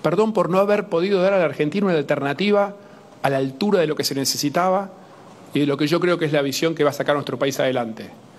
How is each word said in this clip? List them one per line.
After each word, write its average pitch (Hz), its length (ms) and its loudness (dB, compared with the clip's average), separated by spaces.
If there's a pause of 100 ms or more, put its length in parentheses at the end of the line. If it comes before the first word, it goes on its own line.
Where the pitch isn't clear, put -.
Perdón 208 320 0
por 175 160 0
no 185 100 2
haber 202 300 2
podido 180 320 0
dar 196 120 2
a 190 60 2
la 165 60 2
Argentina 151 420 -2
una 175 80 2
alternativa 156 800 0 (460)
a 139 80 2
la 135 80 0
altura 175 420 0
de 156 80 2
lo 151 80 -2
que 143 80 -4
se 135 120 -4
necesitaba 175 760 0 (640)
y 139 60 0
de 147 60 2
lo 139 120 0
que 147 100 0
yo 170 120 0
creo 175 180 2
que 160 80 -2
es 143 60 -2
la 147 100 2
visión 151 340 -2
que 151 80 0
va 139 80 4
a - 20 -10
sacar 143 200 0
a - 20 4
nuestro 135 240 -6
país 139 200 -2
adelante. 120 500 -4 (300)